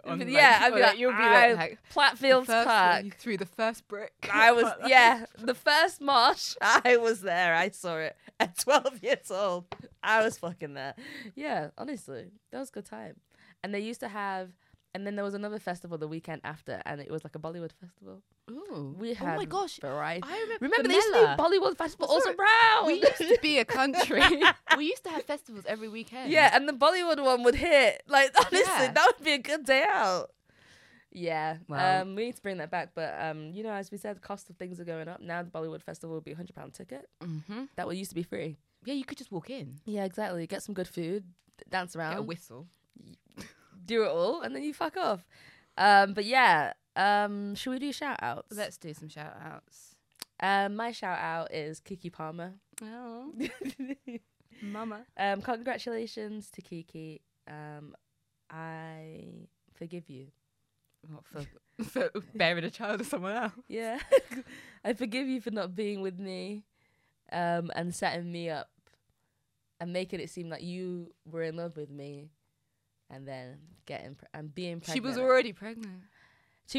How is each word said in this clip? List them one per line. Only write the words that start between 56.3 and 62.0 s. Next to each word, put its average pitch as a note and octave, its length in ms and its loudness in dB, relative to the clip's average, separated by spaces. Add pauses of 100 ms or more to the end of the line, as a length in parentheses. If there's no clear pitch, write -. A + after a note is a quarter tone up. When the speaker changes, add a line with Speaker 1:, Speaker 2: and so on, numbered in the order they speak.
Speaker 2:
to - 100 -18
Kiki. D#3+ 600 -16 (260)
Um, D3+ 480 -18 (540)
I D#3+ 1000 -16 (260)
forgive E3+ 360 -14
you. C3+ 180 -20 (800)
Speaker 1:
What, D3 160 -20
for, - 580 -16
<laughs> - 0 -
for A3+ 260 -4 (260)